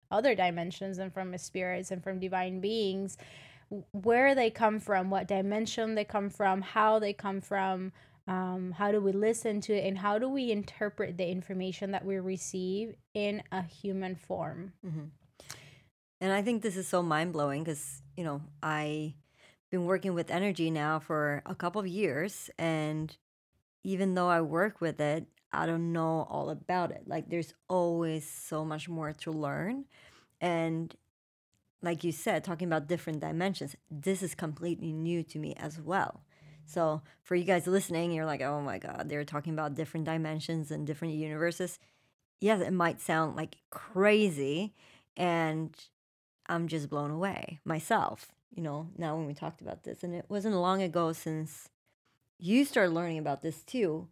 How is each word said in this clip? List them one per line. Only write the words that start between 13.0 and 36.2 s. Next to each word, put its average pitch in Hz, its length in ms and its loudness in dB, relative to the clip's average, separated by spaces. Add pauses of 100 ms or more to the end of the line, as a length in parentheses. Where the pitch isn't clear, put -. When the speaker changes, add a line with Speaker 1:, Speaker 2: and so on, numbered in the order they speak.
Speaker 1:
in 208 380 -2
a 190 120 -2
human 190 520 -4
form? 180 580 -6 (120)
Speaker 2:
Mm-hmm. 156 200 -4 (1160)
And 190 100 2
I 202 100 4
think 220 200 0
this 196 160 -2
is 180 100 -4
so 180 160 2
mind-blowing 156 600 2
'cause, - 360 -6 (140)
you 180 80 -6
know, 147 180 -2 (200)
I 151 540 -2 (560)
been 180 140 0
working 185 280 2
with 170 160 -2
energy 170 420 2
now 156 280 2
for 147 460 0
a 190 100 -6
couple 180 260 -2
of 190 60 -4
years, 175 720 -2
and 156 600 -2 (640)
even 190 300 2
though 180 160 4
I 170 100 6
work 165 400 2
with 156 220 -2
it, 147 240 2 (260)
I 160 140 0
don't 165 260 0
know 160 380 0
all 143 200 -2
about 175 420 -2
it. - 160 -10
Like, 156 220 -4
there's 170 240 -4 (140)
always 170 600 2
so - 340 -6
much 156 240 -4
more 160 260 -4
to - 180 -8
learn. 156 540 -2 (540)
And 165 560 0 (880)
like 170 220 -2
you 170 100 0
said, 165 300 0
talking 180 240 -4
about 156 200 0
different 165 320 -2
dimensions, 160 560 -2 (160)
this 185 320 -2
is 170 120 -4
completely 165 580 -4
new 165 300 0
to 160 160 -10
me 151 160 -6
as 156 260 -10
well. 170 420 -2 (420)